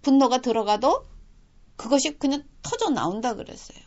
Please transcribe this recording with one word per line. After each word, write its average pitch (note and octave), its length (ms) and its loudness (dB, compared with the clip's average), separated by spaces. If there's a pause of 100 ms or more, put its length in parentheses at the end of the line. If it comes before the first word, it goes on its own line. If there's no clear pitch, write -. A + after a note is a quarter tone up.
분노가 C4 400 4
들어가도 A3+ 640 0 (680)
그것이 C#4 420 0
그냥 C#4+ 260 -2 (180)
터져 A4+ 280 -4
나온다 G#3+ 460 -2
그랬어요. - 520 -16